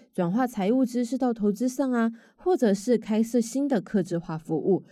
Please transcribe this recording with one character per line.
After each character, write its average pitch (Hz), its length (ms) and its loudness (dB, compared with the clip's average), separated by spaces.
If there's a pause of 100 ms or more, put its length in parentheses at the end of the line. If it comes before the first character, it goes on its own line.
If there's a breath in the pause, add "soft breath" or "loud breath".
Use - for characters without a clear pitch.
(120)
转 175 180 -2
化 240 160 0
财 208 260 -2
务 262 120 2
知 240 200 -2
识 247 140 -4
到 247 160 0
投 208 180 0
资 240 160 -2
上 254 240 -2
啊， 233 200 2 (240 loud breath)
或 359 200 2
者 233 160 4
是 214 240 2
开 214 260 0
设 226 180 2
新 269 280 -2
的 247 120 2
客 196 220 -2
制 170 160 -4
化 165 200 -6
服 160 180 -4
务， 175 360 0